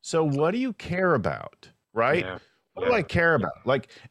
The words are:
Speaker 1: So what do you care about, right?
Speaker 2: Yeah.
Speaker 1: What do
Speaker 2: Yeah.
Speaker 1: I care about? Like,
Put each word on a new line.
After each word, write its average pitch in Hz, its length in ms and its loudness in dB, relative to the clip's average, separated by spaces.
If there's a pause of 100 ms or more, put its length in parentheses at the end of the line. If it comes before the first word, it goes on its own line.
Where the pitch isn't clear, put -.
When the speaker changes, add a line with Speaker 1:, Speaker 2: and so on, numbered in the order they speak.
Speaker 1:
So 160 160 0
what 151 280 2
do 226 80 -2
you 254 160 -2
care 180 400 0
about, 85 560 -4 (240)
right? 131 320 2
Speaker 2:
Yeah. 185 120 -10 (360)
Speaker 1:
What - 100 -6
do - 60 2
Speaker 2:
Yeah. 233 80 4
Speaker 1:
I 175 40 0
care 165 340 2
about? - 280 -4
Like, 127 240 0 (220)